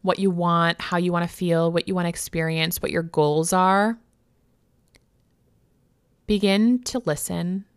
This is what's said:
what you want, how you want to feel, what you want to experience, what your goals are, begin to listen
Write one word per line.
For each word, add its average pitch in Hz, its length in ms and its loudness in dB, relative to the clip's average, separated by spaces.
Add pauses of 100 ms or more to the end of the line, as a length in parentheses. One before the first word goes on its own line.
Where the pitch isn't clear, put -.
what 180 180 -2
you 190 120 2
want, 170 500 0
how - 160 -4
you 175 140 0
want 175 180 -2
to - 60 -16
feel, 165 360 0
what 170 160 -2
you 190 60 -4
want 175 120 -2
to 170 40 0
experience, 160 720 -4
what - 100 -4
your 165 120 -2
goals 160 500 0
are, 196 460 2 (2250)
begin 208 580 4
to - 220 -6
listen 175 600 -4 (120)